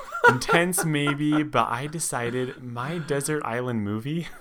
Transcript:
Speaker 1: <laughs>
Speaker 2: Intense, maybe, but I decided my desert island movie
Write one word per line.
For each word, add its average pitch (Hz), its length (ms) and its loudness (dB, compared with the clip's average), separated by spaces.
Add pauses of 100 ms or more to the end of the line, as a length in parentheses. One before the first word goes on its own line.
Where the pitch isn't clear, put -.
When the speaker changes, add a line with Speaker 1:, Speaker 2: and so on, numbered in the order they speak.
Speaker 1:
<laughs> 659 260 2
Speaker 2:
Intense, 175 560 4
maybe, 151 580 2
but 123 260 2
I 123 180 -2
decided 127 760 -4
my 123 360 -6
desert 147 460 -2
island 117 400 0
movie 127 440 -2 (120)